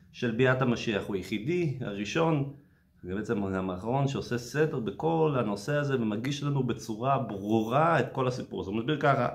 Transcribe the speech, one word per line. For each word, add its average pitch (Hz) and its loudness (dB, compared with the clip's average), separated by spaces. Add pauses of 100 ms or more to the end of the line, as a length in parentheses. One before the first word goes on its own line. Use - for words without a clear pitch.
(120)
של 120 -2
ביאת 127 4
המשיח. 113 0
הוא 107 -2
היחידי, 127 -2
הראשון, 139 0 (480)
זה 90 -6
בעצם 101 -2
גם 92 -2
האחרון 117 0
שעושה 120 -4
סדר 147 0
בכל 151 0
הנושא 107 -2
הזה 143 0
ומגיש 117 0
לנו 143 2
בצורה 120 0
ברורה 113 2
את 147 0
כל 127 0
הסיפור. - -4
אז 90 -6
הוא 98 -2
מסביר 127 0
ככה, 131 4